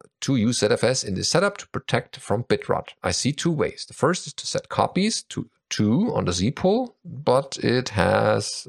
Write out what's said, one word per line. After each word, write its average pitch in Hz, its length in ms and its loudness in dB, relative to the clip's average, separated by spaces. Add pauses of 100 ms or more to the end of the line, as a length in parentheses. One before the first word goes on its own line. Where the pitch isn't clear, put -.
(220)
to 139 140 0
use 117 220 2
Z 104 100 2
F 113 160 2
S 127 200 0
in 101 100 -6
this 92 140 -2
setup 196 300 0
to - 100 -16
protect - 480 -4
from 110 260 -4
bit - 260 -2
rot? - 260 -4 (100)
I 87 80 0
see 127 200 0
two 170 200 -2
ways. 87 340 -4
The - 80 -20
first - 320 0
is 147 80 -14
to - 120 -10
set - 220 -6
copies - 560 0
to - 240 -8 (220)
two 120 440 2
on - 120 0
the 90 80 0
Z 92 160 0
pool, 220 520 0
but 135 600 0
it 120 260 2
has, 107 800 0